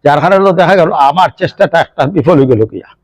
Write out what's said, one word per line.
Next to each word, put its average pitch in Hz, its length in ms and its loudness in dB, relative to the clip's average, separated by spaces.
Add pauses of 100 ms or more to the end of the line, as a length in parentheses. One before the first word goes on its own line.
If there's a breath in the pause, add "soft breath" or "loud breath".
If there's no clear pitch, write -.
যার 147 180 0
কারণে 190 320 2
দেখা 175 220 0
গেল 170 160 0
আমার 151 380 0 (100)
চেষ্টাটা 180 460 -4
একটা - 200 -10
বিফল 165 320 0
হয়ে 135 140 2
গেল 110 140 0
গিয়া 98 220 -16 (160)